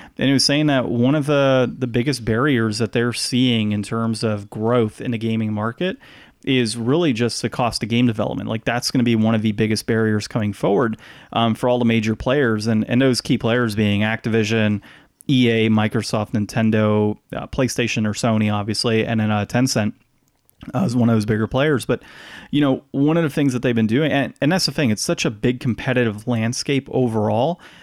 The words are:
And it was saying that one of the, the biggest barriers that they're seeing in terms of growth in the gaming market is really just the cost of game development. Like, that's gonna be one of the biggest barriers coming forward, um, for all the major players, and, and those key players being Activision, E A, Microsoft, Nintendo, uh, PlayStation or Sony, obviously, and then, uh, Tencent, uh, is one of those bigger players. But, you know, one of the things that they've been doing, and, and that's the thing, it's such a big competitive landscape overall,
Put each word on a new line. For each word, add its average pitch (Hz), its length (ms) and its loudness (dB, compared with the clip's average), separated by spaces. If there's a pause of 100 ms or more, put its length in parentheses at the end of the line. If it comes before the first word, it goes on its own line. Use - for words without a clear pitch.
(180)
And 127 120 0
it 139 40 4
was 135 120 2
saying 147 220 2
that 135 220 2
one 120 260 2
of 147 100 0
the, 135 520 2
the 131 100 -4
biggest 120 380 -2
barriers 113 540 0
that 110 120 -2
they're 120 220 0
seeing 120 580 0
in 104 120 -2
terms 113 400 -4
of 104 260 -4
growth 110 520 -2
in 131 100 -4
the 117 60 -4
gaming 110 360 -2
market 117 440 -4 (460)
is 120 320 0
really 135 380 0
just 113 280 -2
the 117 80 -2
cost - 320 -4
of 110 80 -4
game 120 180 2
development. 110 420 -2
Like, 110 160 -6
that's 120 240 -2
gonna 127 140 0
be 117 120 4
one 110 200 2
of 107 60 0
the 110 100 2
biggest 110 340 -2
barriers 110 420 0
coming 104 260 -2
forward, 147 440 0 (360)
um, 113 220 0
for 123 140 -2
all 123 80 2
the 120 80 0
major 113 300 2
players, 117 520 0
and, 107 220 0
and 120 120 2
those 127 200 2
key 127 160 0
players 117 380 0
being 104 260 2
Activision, 110 800 0 (480)
E 127 200 4
A, 113 200 4
Microsoft, 107 600 0
Nintendo, 107 840 0 (160)
uh, 85 140 -8
PlayStation 120 600 -2
or 104 60 -2
Sony, 110 380 0
obviously, 110 540 0
and 113 140 -2
then, 107 120 0
uh, 104 140 0
Tencent, 123 480 0 (840)
uh, 127 40 -2
is 113 160 0
one 117 140 4
of 117 60 4
those 107 100 2
bigger 107 220 0
players. 139 380 0
But, 123 180 -2 (480)
you 147 100 2
know, 135 300 2
one 147 260 2
of 170 60 2
the 156 80 0
things 143 220 0
that 123 80 -4
they've 123 120 0
been 113 140 2
doing, 135 240 0
and, 135 300 -2
and 139 100 2
that's 185 140 0
the 156 60 -2
thing, 135 200 0
it's 104 100 -2
such - 240 -2
a 139 60 -2
big 123 280 -2
competitive 117 680 -2
landscape 123 640 -2
overall, 117 680 0 (240)